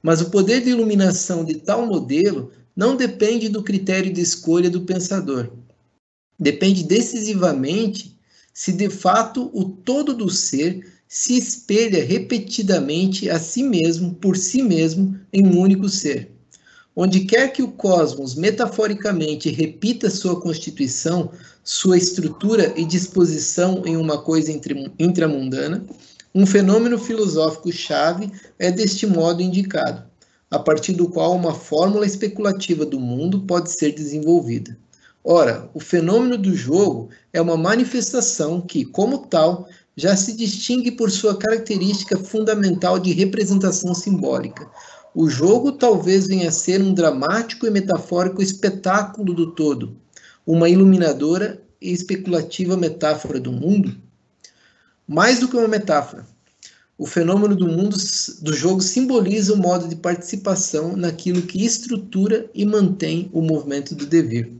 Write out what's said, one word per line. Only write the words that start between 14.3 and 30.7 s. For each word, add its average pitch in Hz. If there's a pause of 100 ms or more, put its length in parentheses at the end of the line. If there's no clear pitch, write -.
si 254
mesmo, 180 (100)
em 196
um 175
único 190
ser. 131 (640)
Onde 185
quer 240
que 269
o 240
cosmos, 139
metaforicamente, 190
repita 190
sua 180
constituição, 160 (320)
sua -
estrutura 180
e 165
disposição 180
em 165
uma 151
coisa 160
entre-, 139
intramundana, 156 (500)
um 196
fenômeno 202
filosófico 165
chave 170 (280)
é 180
deste 196
modo 170
indicado, 180 (460)
a 156
partir 156